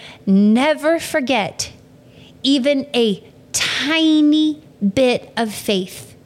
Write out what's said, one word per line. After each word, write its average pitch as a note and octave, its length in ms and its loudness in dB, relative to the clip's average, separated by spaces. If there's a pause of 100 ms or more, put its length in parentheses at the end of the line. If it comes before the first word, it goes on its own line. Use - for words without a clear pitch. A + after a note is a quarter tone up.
(260)
never C4 720 2
forget, C4 720 -4 (680)
even C4+ 500 0
a A#3 300 0 (300)
tiny D#4 1080 0 (220)
bit B3 540 0
of A3 180 -4
faith - 720 -6